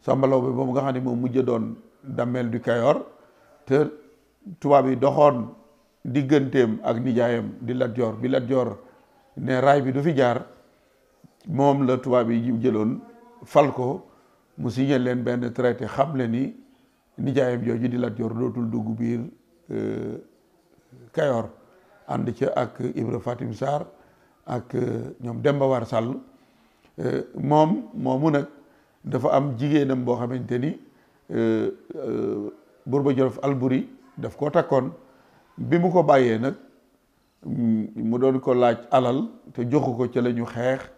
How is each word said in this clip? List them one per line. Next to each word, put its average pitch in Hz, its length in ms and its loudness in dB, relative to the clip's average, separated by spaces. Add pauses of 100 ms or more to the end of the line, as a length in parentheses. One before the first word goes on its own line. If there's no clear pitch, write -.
Samba 135 260 2
Lawbe 131 260 2
boobu 131 200 -2
nga 135 80 0
xam 135 140 -2
ne 127 60 -4
moom 123 200 -4
mujj 127 220 0
doon 113 320 -2 (280)
Damel 123 460 -4
du 117 100 -4
Kayor, 120 460 0 (600)
te 139 240 2 (720)
tubaab 139 280 6
yi 131 80 2
doxoon 127 540 4 (560)
digganteem 135 760 2
ak 117 160 0
nijaayam 120 500 0 (120)
di 123 120 -6
Lat 123 220 -2
Joor. 117 180 0
Bi 117 160 -6
Lat 131 180 0
Joor 120 300 0 (600)
ne 127 220 -2
raay 139 220 6
bi 131 100 -2
du 135 100 0
fi 160 140 2
jaar, 123 300 2 (1000)
moom 139 380 2
la 127 120 2
tubaab 127 340 2
yi 117 300 0
jëloon 110 380 0 (440)
fal 147 300 4
ko, 127 320 -4 (520)
mu 123 120 -2
signé 135 300 2
leen 123 240 -2
benn 120 280 -2
traité, 120 340 0
xam 143 300 0
le 127 120 0
ni 127 280 -2 (640)
nijaayam 127 460 0
jooju 117 260 -2
di 123 80 -4
Lat 120 200 -4
Joor 113 160 -4
dootul 117 360 -4
dugg 113 280 -4
biir, 117 220 -2 (520)
euh, 110 460 -6 (960)
Kayor. 123 380 -2 (580)
Ànd 123 260 -4
ca 135 220 -2
ak 120 240 -4 (160)
Ibra 117 240 -4
Fatim 120 340 -8
Sarr 143 320 -4 (640)
ak, 120 260 -8
euh, 120 480 -4
ñoom 120 200 -8
Demba 143 260 2
War 123 180 0
Sall. 117 300 -2 (840)
Euh, - 220 -2 (160)
moom 156 460 2 (100)
moomu 135 380 0
nag 143 160 0 (580)
dafa 131 300 -2
am 139 220 2
jigéenam 135 460 2
boo 120 140 0
xamante 120 420 -4
ni, 147 160 -4 (560)
euh, 113 380 0 (260)
euh, 113 540 -4 (360)
buur 139 180 0
ba 139 120 2
Jolof 131 280 0
Alburi 131 440 0 (300)
daf 117 180 -10
koo 143 140 -2
takkoon. 139 400 2 (680)
Bi 123 220 0
mu 175 140 4
ko 175 120 6
bàyyee 127 360 6
nag, 131 160 -2 (880)
mm, 110 400 0 (100)
mu 113 220 -2
doon 131 220 2
ko 127 160 0
laaj 120 220 4 (140)
alal 131 380 2 (240)
te - 160 -6
joxu 135 260 0
ko, 120 140 0
ca 123 120 -2
la 123 100 0
ñu 117 140 -2
xeex 123 340 -2 (180)